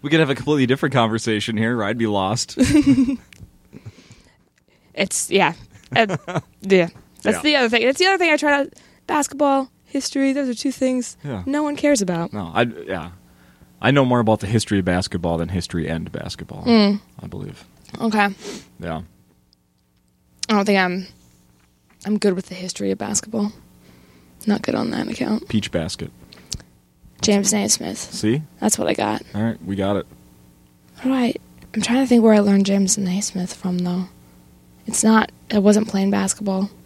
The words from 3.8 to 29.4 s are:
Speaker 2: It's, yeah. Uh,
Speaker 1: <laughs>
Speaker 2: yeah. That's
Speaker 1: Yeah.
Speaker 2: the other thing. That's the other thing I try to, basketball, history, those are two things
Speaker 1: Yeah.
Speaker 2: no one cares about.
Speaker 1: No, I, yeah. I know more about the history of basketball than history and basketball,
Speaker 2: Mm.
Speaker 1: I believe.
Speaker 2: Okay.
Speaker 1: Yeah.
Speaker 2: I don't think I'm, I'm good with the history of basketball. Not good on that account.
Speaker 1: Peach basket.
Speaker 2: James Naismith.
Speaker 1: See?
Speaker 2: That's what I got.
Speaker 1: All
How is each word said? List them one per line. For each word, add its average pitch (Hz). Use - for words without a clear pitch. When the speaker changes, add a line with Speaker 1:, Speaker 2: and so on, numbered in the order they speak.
Speaker 2:
It's, -
yeah. 175
Uh, 202
Speaker 1:
<laughs> 180
Speaker 2:
yeah. 185
That's 214
Speaker 1:
Yeah. -
Speaker 2:
the 294
other 240
thing. 226
That's 269
the 359
other 392
thing 339
I 302
try 285
to, -
basketball, 277
history, 269
those 277
are 247
two 269
things 254
Speaker 1:
Yeah. 147
Speaker 2:
no 285
one 294
cares 294
about. 175
Speaker 1:
No, 95
I, -
yeah. 87
I 120
know 139
more 123
about 110
the 101
history 104
of 90
basketball 87
than 82
history 87
and 82
basketball, -
Speaker 2:
Mm. 208
Speaker 1:
I -
believe. 98
Speaker 2:
Okay. 208
Speaker 1:
Yeah. 82
Speaker 2:
I 220
don't 202
think 202
I'm, 185
I'm 208
good 196
with 185
the 175
history 185
of 196
basketball. 208
Not 208
good -
on -
that -
account. -
Speaker 1:
Peach 107
basket. 82
Speaker 2:
James 202
Naismith. 208
Speaker 1:
See? -
Speaker 2:
That's 214
what -
I -
got. 107
Speaker 1:
All 104